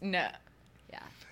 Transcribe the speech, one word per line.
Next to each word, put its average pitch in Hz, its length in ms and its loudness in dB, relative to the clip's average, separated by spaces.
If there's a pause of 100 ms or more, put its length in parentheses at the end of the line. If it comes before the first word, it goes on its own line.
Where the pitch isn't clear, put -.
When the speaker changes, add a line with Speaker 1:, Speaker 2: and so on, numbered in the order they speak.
Speaker 1:
no. 180 260 4 (640)
Speaker 2:
Yeah. - 80 -8 (320)